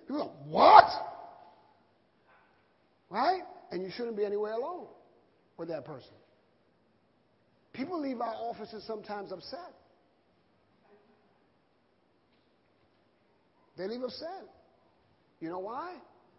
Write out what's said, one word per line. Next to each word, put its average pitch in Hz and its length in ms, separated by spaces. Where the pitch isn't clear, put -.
People 285 140
are - 60
like, 139 200
"What?" 294 380
Right? 311 320
And 180 120
you 190 140
shouldn't 233 220
be 208 80
anywhere 208 260
alone 277 360
with 170 120
that 151 180
person. 139 260
People 330 260
leave 269 220
our 226 140
offices 220 520
sometimes 208 460
upset. 285 400
They 185 100
leave 247 140
upset. 302 420
You 160 80
know 180 120
why? 277 360